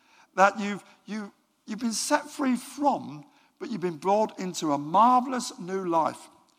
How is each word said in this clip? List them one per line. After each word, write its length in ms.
that 240
you've, 240
you, 260
you've 120
been 140
set 380
free 260
from, 680
but 120
you've 100
been 160
brought 420
into 340
a 60
marvelous 800
new 280
life. 420